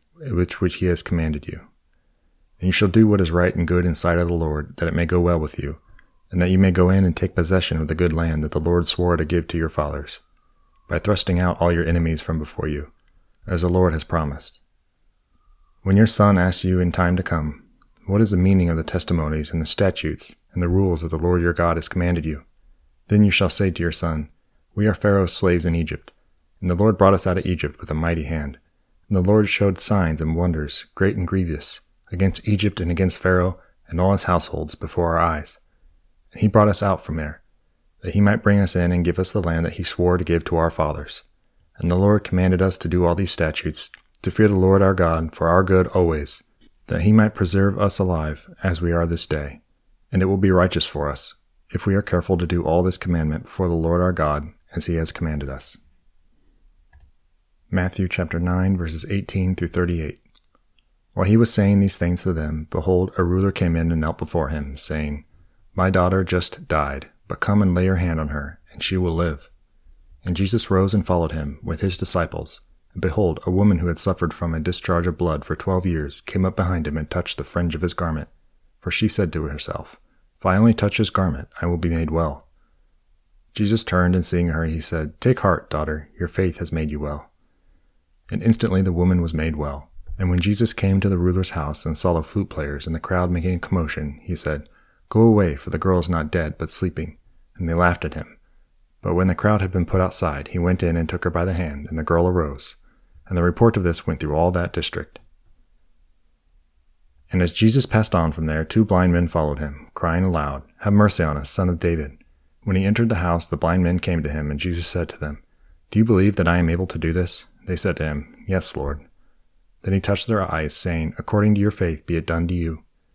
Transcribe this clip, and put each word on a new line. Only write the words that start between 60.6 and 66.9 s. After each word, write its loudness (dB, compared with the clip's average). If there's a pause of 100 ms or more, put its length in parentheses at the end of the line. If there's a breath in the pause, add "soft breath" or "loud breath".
While 0
he 6
was 4
saying 4
these 2
things -2
to -2
them, -4
behold, 0
a 2
ruler 2
came 0
in 2
and 0
knelt -2
before -2
him, -8
saying, -6 (480)
"My 2
daughter 2
just -4
died, -2 (200)